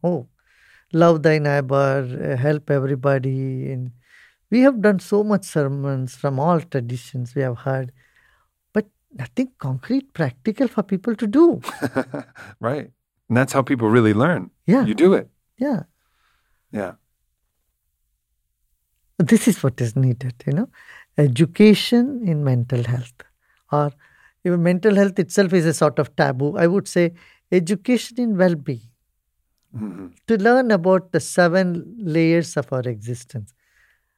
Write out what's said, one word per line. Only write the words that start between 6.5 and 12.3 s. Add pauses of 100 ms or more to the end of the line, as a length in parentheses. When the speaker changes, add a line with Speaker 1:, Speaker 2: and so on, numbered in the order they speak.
Speaker 1:
traditions
we
have
heard, (800)
but (240)
nothing
concrete,
practical
for
people
to
do. (460)
Speaker 2:
<laughs>